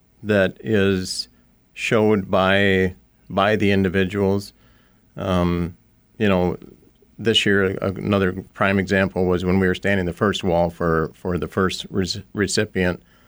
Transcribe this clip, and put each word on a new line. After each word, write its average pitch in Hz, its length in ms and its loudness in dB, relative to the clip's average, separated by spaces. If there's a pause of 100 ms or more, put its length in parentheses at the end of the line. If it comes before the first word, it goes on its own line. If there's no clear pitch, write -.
(240)
that 101 380 0
is 98 680 0 (460)
showed 107 580 0
by, 95 640 2 (340)
by 98 280 0
the 101 140 2
individuals. 98 840 0 (640)
Um, 87 600 -2 (440)
you 107 100 2
know, 90 280 0 (600)
this 107 260 0
year, 98 380 2
a-, 95 120 -2
another 98 400 0 (200)
prime 98 240 0
example 95 480 0
was 90 180 0
when 92 160 2
we 95 60 2
were 90 80 2
standing 98 320 -2
the 85 80 -4
first 101 300 -2
wall 85 260 2
for, 82 460 -2
for 87 240 -6
the 82 80 -6
first - 420 -4
rec-, 95 340 -4 (100)
recipient. 95 680 -2 (260)